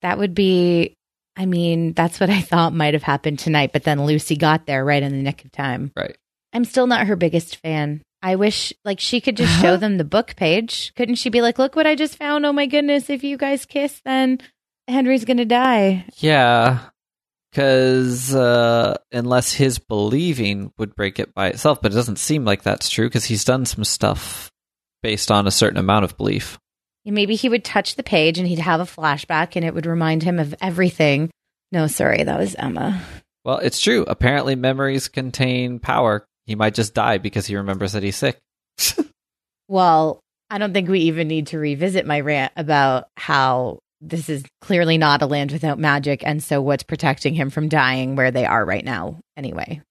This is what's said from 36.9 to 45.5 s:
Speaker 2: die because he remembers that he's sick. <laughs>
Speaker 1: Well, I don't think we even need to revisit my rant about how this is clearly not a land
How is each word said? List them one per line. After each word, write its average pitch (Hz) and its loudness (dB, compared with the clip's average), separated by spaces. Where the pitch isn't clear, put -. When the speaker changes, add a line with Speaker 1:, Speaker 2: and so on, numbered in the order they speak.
Speaker 2:
die 113 0
because 98 -4
he 101 -6
remembers 98 -4
that 104 -4
he's 98 -4
sick. 135 -2
<laughs> - -2
Speaker 1:
Well, 165 4
I 208 -6
don't 202 -2
think 180 0
we 190 2
even 160 0
need 156 -4
to 160 -8
revisit 151 -2
my 147 -2
rant 143 -2
about 143 2
how 127 0
this 160 -8
is 139 -6
clearly 170 2
not 151 4
a - 0
land 139 -2